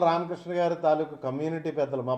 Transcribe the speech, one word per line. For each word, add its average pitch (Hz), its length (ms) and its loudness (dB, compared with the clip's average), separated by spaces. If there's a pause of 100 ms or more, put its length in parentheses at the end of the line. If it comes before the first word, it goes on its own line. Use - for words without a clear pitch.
రామకృష్ణ 170 500 -2
గారి 170 260 2
తాలూకు 151 300 2 (100)
కమ్యూనిటీ 156 540 -4
పెద్దలు, 135 320 0
మా 127 80 2